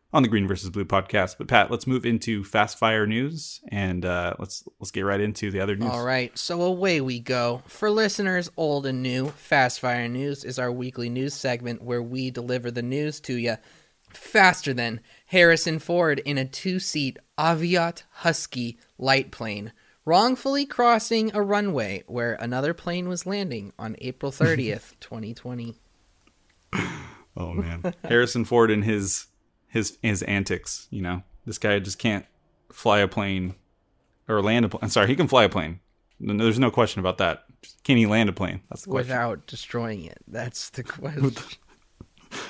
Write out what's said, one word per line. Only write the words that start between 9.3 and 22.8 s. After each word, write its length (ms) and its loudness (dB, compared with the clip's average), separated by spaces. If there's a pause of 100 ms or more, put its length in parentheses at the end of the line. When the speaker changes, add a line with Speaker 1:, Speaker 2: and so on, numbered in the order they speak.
Speaker 2:
Fire 280 -2
News 360 -4
is 160 -8
our 120 -2
weekly 380 -6
news 240 -4
segment 480 -4
where 220 -2
we 260 -4
deliver 400 -4
the 140 -4
news 380 -4
to 120 -6
ya 220 0 (540)
faster 640 2
than 280 -4 (260)
Harrison 520 6
Ford 400 2
in 180 -2
a 80 0
two-seat 720 -4 (180)
Aviat 720 2
Husky 680 -4 (180)
light 340 2
plane, 420 -8 (320)
wrongfully 600 4
crossing 680 2
a 60 2
runway 640 0
where 280 -2
another 380 -2
plane 360 -4